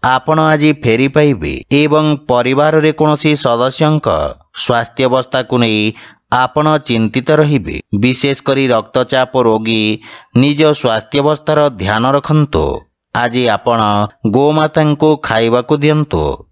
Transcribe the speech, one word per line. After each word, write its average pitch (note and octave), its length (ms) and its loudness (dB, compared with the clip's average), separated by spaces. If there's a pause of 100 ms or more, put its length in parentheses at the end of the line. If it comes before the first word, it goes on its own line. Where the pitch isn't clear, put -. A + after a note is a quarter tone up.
ଆପଣ C3 340 0 (120)
ଆଜି D3+ 240 2
ଫେରି B2 340 0
ପାଇବେ D3 460 0 (180)
ଏବଂ D3+ 340 2 (220)
ପରିବାରରେ C#3+ 640 2
କୌଣସି D3+ 440 0
ସଦସ୍ୟଙ୍କ C3+ 720 0 (480)
ସ୍ୱାସ୍ଥ୍ୟାବସ୍ଥାକୁ B2+ 1000 -2
ନେଇ A2 240 0 (520)
ଆପଣ B2+ 320 0 (120)
ଚିନ୍ତିତ A#2 540 -2
ରହିବେ। D3 440 0 (200)
ବିଶେଷ B2+ 460 0
କରି C3+ 260 0
ରକ୍ତଚାପ B2+ 640 -2 (120)
ରୋଗୀ A2 400 0 (520)
ନିଜ C#3+ 260 2 (100)
ସ୍ୱାସ୍ଥ୍ୟାବସ୍ଥାର C#3+ 880 -2 (160)
ଧ୍ୟାନ G#2 360 -2
ରଖନ୍ତୁ। C#3+ 540 0 (500)
ଆଜି A#2+ 320 0
ଆପଣ A#2 320 0 (480)
ଗୋମାତାଙ୍କୁ D3+ 840 0 (120)
ଖାଇବାକୁ A#2 560 0
ଦିଅନ୍ତୁ D3+ 440 0 (300)